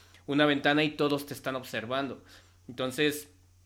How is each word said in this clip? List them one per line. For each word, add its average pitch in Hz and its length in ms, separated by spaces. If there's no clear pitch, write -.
una 147 180
ventana 147 380
y 151 80
todos 147 340
te - 80
están 131 220
observando. 123 640
Entonces, 131 600